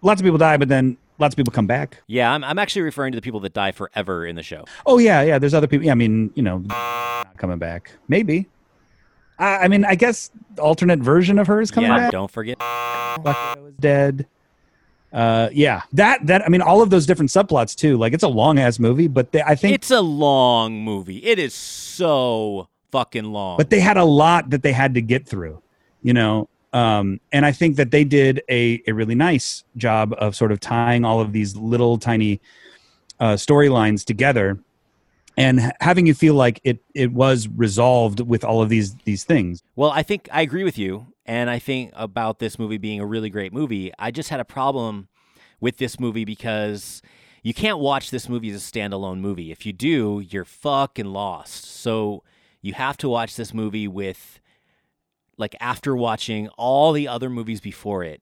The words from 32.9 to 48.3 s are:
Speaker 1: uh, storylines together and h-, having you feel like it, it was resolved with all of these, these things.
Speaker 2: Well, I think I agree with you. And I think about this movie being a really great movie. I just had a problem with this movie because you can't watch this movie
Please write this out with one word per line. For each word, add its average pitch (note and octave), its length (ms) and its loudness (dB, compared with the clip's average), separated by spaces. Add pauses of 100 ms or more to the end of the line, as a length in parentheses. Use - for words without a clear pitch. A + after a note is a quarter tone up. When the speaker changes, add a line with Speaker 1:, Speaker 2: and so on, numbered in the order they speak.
Speaker 1:
uh, A2+ 140 2
storylines A#2+ 720 4
together G#2+ 520 0 (760)
and C3 240 4
h-, A#2+ 120 0 (100)
having F3 260 4
you D3+ 60 6
feel D3+ 220 4
like B2 280 2
it, B2 160 0 (140)
it B2+ 180 0
was B2 380 2
resolved A2+ 720 2
with A#2 240 -2
all A2+ 160 2
of A2 80 0
these, G#2+ 340 0
these G2+ 220 -4
things. F2+ 360 0 (140)
Speaker 2:
Well, D3 160 2
I D3+ 120 -2
think - 280 -6
I D#3 100 -2
agree D#3+ 220 -4
with F3 140 -2
you. G2+ 300 -6 (180)
And A#2+ 240 -4
I A#2+ 100 -4
think B2+ 340 -6
about A2 460 -8
this A2 180 -8
movie A2 200 -6
being G#2 220 -8
a G2+ 60 -8
really A2 240 -6
great F#2+ 240 -8
movie. A2+ 460 -6
I A#2+ 120 -8
just C#3 180 -12
had C#3+ 100 -6
a A#2 60 -10
problem A#2 600 -6 (520)
with A#2+ 180 -4
this B2+ 220 -8
movie A2+ 260 -6
because G#2+ 760 -8 (420)
you A2+ 100 -4
can't - 240 -4
watch C#3 320 -2
this B2+ 180 -10
movie A#2 220 -8